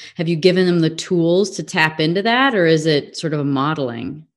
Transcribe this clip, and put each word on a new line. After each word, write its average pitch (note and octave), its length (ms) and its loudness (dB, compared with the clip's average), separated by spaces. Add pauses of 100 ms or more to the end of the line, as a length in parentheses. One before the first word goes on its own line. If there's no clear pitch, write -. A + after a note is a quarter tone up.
(160)
have E3 120 -4
you E3+ 80 0
given F#3 300 4
them F3 140 2
the D#3+ 100 2
tools F3 600 0
to F3 120 -10
tap D#3+ 380 0
into E3+ 220 0
that, A#3+ 320 2
or F3+ 120 2
is D#3+ 200 2
it D3+ 300 -2
sort D#3 180 -6
of D3 60 -4
a C#3+ 40 -2
modeling? C#3 800 -4 (100)